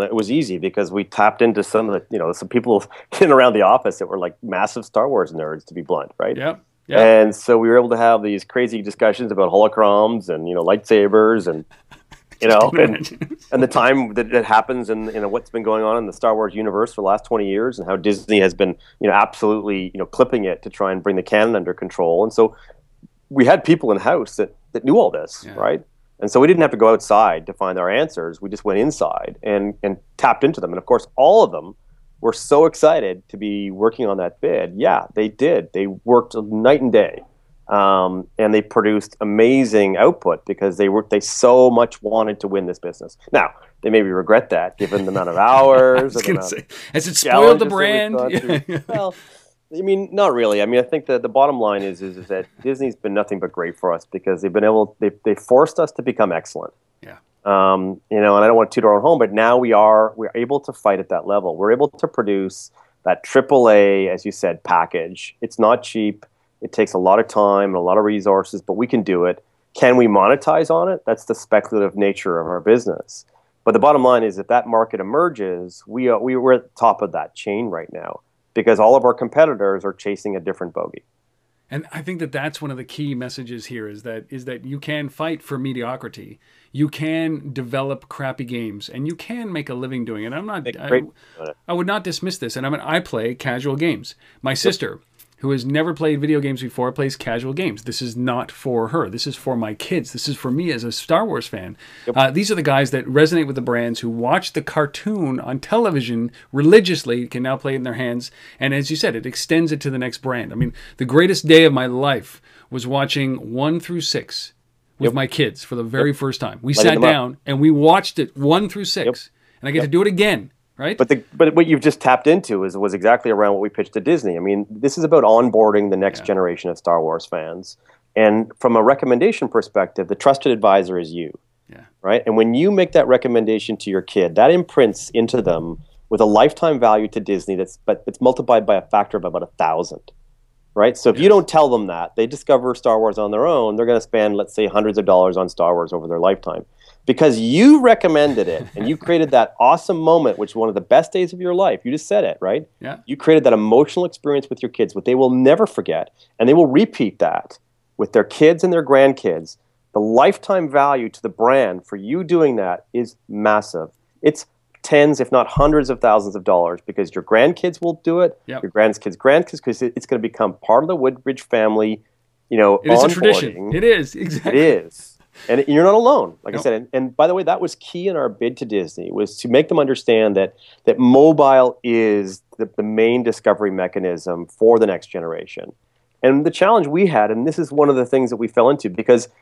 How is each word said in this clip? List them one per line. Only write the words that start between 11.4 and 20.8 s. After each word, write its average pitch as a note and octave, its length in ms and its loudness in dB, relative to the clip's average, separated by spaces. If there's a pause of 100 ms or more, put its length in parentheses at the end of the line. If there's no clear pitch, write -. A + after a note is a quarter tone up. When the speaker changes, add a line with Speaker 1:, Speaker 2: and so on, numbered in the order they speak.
Speaker 1:
and, D#2 180 -6 (380)
Speaker 2:
<laughs> - 400 -20
Speaker 1:
you A2+ 60 2
know, G#2+ 100 6
Speaker 2:
Just A#2 160 4
can E3 80 2
Speaker 1:
and, A2+ 140 2
Speaker 2:
imagine. - 400 -12 (160)
Speaker 1:
and C3 100 0
the B2+ 60 2
time B2 460 0
that A#2 200 -4
it A#2 100 2
happens A2 460 0
and, A2 240 -6
you A2 60 -6
know, G2+ 80 -4
what's A2+ 220 -6
been A#2 120 -6
going A2 220 -2
on A2 120 0
in A2+ 100 -4
the G2 60 -10
Star A2+ 220 -2
Wars G#2 220 -4
universe G#2+ 360 -4
for G#2+ 100 -8
the F#2+ 40 -4
last G2+ 180 0
twenty G#2 240 -4
years A2 300 -4
and F2 100 -10
how F#2+ 60 -2
Disney G2+ 460 0
has F#2 120 2
been, F#2 220 -2 (260)
you - 80 -2
know, F#2 60 2
absolutely, G2+ 800 -2
you F#2+ 40 -10
know, F2+ 80 -6
clipping A#2+ 380 0
it F2+ 180 -6
to G#2 80 -16
try G2 200 -4